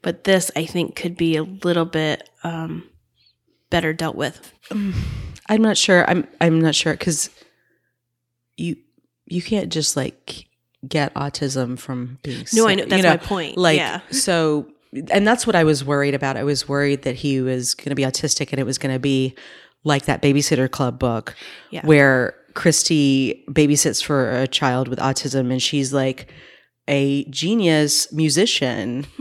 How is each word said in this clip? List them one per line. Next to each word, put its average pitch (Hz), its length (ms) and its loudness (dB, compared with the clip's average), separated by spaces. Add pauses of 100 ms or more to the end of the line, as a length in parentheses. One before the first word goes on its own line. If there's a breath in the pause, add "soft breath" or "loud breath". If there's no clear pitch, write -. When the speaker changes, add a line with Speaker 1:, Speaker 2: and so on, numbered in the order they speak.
Speaker 1:
but - 220 -6
this, 190 320 2
I 160 80 -2
think, - 320 -4
could 175 200 -8
be 165 200 2
a 156 60 0
little 175 420 -2
bit, 156 460 -4 (140)
um, 165 440 -8 (800)
better 165 240 0
dealt 160 240 -6
with. - 360 -8 (180)
Speaker 2:
Um, 202 240 -4 (540 loud breath)
I'm 220 140 4
not 220 140 4
sure. 180 320 4
I'm, 180 180 2 (140)
I'm 165 200 4
not 160 140 4
sure 156 220 0
'cause - 320 -4 (1300 soft breath)
you, 165 200 -6 (500)
you 175 160 -4
can't 208 280 -2
just, - 260 -2
like, - 500 -8 (420)
get 143 260 0
autism 131 640 -4
from 127 440 -10
being 127 320 -10
Speaker 1:
No, 220 120 4
I 196 80 4
Speaker 2:
sick, 196 40 0
Speaker 1:
know. - 60 -2
Speaker 2:
you - 60 -8
Speaker 1:
That's 190 120 4
Speaker 2:
know? 175 80 6
Speaker 1:
my 160 80 4
point. 180 400 -6
Speaker 2:
Like, 165 180 4
Speaker 1:
Yeah. 151 240 -2 (100)
Speaker 2:
so, 160 560 0 (460)
and 202 140 4
that's 240 200 2
what 220 80 2
I 170 80 4
was 147 220 2
worried 143 300 0
about. 135 220 -2
I 110 60 -6
was 143 260 -2
worried 143 340 0
that 123 120 -4
he 135 260 -2
was 127 340 -2
gonna 143 200 -8
be 139 80 -2
autistic 135 480 -2
and 135 80 -4
it 135 60 -2
was 120 140 -4
gonna 131 200 -2
be 131 380 0 (480 loud breath)
like 139 220 0
that 135 140 0
Babysitter 139 500 2
Club 123 280 -4
book 117 360 -2 (360 loud breath)
Speaker 1:
Yeah. - 160 -10
Speaker 2:
where 139 480 6 (200)
Christy 139 920 2
babysits 143 540 2
for 131 280 0
a 127 180 0
child 127 400 0
with 123 100 -6
autism 131 540 -2
and 127 100 -2
she's, 139 300 -2
like, 131 380 -2 (580 loud breath)
a 139 380 0
genius 160 840 0
musician 139 920 0 (140)